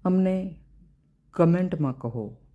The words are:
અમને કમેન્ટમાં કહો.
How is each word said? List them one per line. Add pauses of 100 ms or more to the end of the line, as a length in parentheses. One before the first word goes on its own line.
અમને (680)
કમેન્ટમાં
કહો. (180)